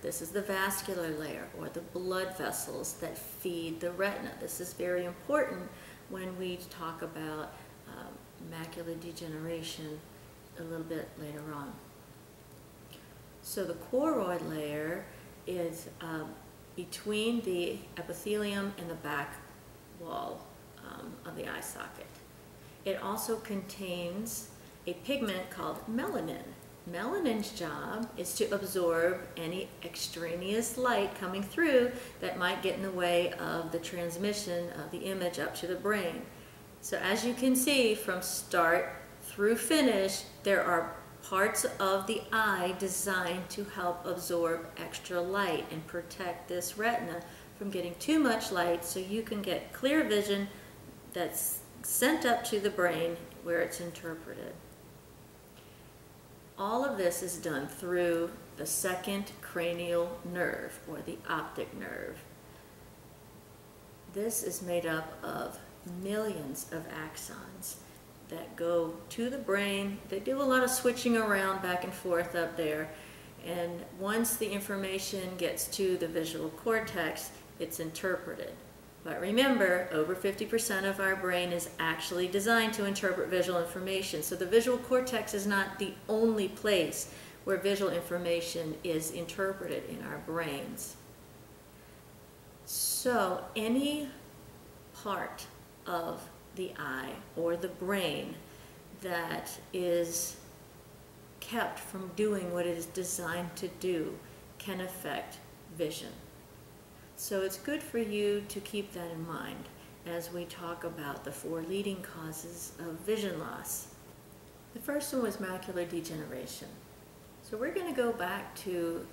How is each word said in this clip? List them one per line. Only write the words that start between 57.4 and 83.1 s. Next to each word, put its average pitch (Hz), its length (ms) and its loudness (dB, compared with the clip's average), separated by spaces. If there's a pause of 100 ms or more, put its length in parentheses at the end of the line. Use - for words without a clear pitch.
through 175 640 2 (260)
the 156 100 -6
second 196 720 0
cranial 170 800 2 (140)
nerve, - 460 0 (100)
or 151 120 -6
the - 180 -6 (100)
optic - 500 -2
nerve. - 400 -6 (1900)
This 214 300 0
is 175 200 -2
made 175 240 2
up 160 360 0
of - 360 -4 (440)
millions 196 720 -2
of 160 160 -4
axons - 880 -8 (520)
that - 280 -8
go 170 380 4 (140)
to 233 220 -2
the 269 80 -2
brain. 202 600 2 (100)
They 196 100 -2
do 262 220 2
a - 20 4
lot 254 200 8
of 247 80 6
switching 240 460 6
around 190 460 4
back 180 220 2
and 185 100 -4
forth 175 400 2
up 170 220 2
there. 156 340 2 (560)
And 175 380 -2 (140)
once 220 380 4
the 214 140 0
information 190 880 0
gets - 280 0 (100)
to 185 200 4
the 175 120 2
visual 160 420 0
cortex, 185 800 0 (300)
it's 165 200 -4
interpreted. - 720 -2 (520)
But 156 160 -4
remember, 202 720 8
over 160 220 4
fifty 196 300 0
percent 208 400 2
of 196 160 2
our 190 160 4
brain 180 360 2
is 170 260 0
actually 165 480 2
designed 214 480 6
to 208 100 2
interpret 196 440 2